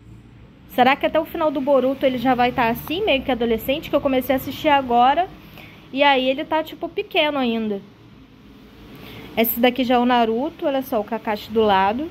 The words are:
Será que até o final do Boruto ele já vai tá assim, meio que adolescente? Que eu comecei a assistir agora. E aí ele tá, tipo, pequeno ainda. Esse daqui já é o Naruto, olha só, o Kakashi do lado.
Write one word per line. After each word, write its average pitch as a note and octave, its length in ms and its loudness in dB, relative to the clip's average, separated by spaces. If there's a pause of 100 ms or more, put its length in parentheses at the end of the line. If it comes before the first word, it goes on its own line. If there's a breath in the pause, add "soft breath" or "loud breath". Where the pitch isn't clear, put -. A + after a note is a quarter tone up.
(680)
Será B3+ 280 4
que D#4 80 -4
até D#4 120 0
o D#4+ 60 2
final D#4+ 260 -2
do C#4+ 120 -2
Boruto C4+ 440 2
ele B3+ 120 0
já B3+ 180 0
vai B3 160 2
tá B3 160 0
assim, D4+ 380 -4
meio C#4 160 2
que C4+ 100 -2
adolescente? A#3 580 -2
Que - 60 0
eu C#4+ 60 2
comecei C4 340 0
a - 0 -
assistir C4+ 320 -4
agora. C#4 640 4 (640 loud breath)
E C4+ 100 2
aí C4 260 4
ele C4+ 140 -2
tá, D#4 180 -2
tipo, D#4+ 280 -8
pequeno D4+ 500 -2
ainda. A3+ 420 -2 (1500 loud breath)
Esse A#3 240 0
daqui B3 260 2
já B3+ 100 2
é A#3+ 40 4
o A#3+ 60 2
Naruto, B3 600 0
olha C4+ 160 -2
só, C4 180 -4
o G3+ 60 -2
Kakashi A3 440 -6
do A3 120 0
lado. G#3+ 500 2